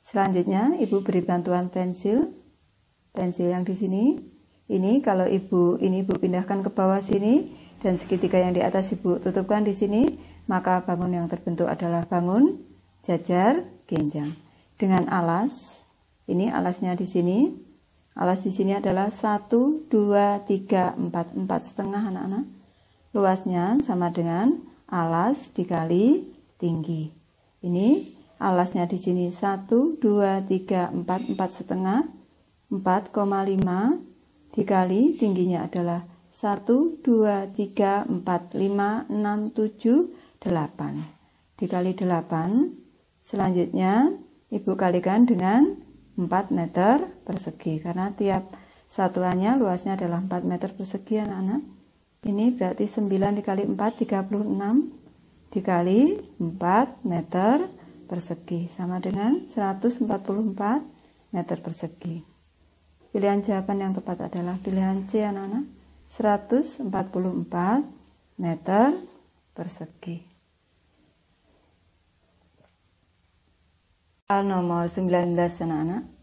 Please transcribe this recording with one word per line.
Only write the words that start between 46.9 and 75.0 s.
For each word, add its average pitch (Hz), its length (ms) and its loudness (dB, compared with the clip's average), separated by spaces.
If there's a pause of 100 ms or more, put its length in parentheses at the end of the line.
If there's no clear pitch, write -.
persegi. 156 560 -6
Karena 180 320 -4
tiap 190 320 0 (400)
satuannya 185 720 0
luasnya 190 400 0
adalah 175 240 -2
empat 180 240 -2
meter 180 240 -2
persegi, 196 480 -6
anak-anak. 208 420 -2 (600)
Ini 220 320 2
berarti 202 320 -2
sembilan 202 560 0
dikali 196 240 -2
empat, 208 400 -2
tiga 196 160 0
puluh 208 240 -4
enam, 202 400 2 (640)
dikali 190 640 4 (240)
empat 185 640 0
meter 196 640 0 (400)
persegi. 175 640 -6
Sama 185 320 -6
dengan 208 480 0
seratus 202 480 -2
empat 202 240 0
puluh 214 240 -2
empat 208 320 0 (560)
meter 170 240 -4
persegi. 165 640 -10 (880)
Pilihan 202 320 0
jawaban 196 400 -2
yang 190 100 -2
tepat 185 380 -6
adalah 180 320 -6
pilihan 190 480 -2
C, 214 160 0
anak-anak. 202 400 -6 (400)
Seratus 214 720 0
empat 190 320 -4
puluh 185 240 -2
empat 180 480 0 (560)
meter 190 560 2 (560)
persegi. 170 720 -12 (4000)
Soal 196 160 2
nomor 175 480 0
sembilan 175 480 0